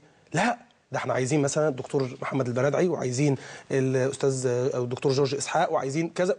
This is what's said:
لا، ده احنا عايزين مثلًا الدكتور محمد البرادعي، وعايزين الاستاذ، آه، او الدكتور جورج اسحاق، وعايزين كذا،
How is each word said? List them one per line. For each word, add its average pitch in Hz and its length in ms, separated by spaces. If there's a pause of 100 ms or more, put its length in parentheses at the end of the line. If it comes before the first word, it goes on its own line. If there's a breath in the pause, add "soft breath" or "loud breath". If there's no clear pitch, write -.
(340 soft breath)
لا، 208 240 (340)
ده 131 60
احنا 123 160
عايزين 131 280
مثلًا 151 260
الدكتور 131 540
محمد 131 260
البرادعي، 135 400
وعايزين 135 480 (360 loud breath)
الاستاذ، 131 760
آه، 127 300
او 123 60
الدكتور 123 280
جورج 135 240
اسحاق، 160 360
وعايزين 156 380
كذا، 180 300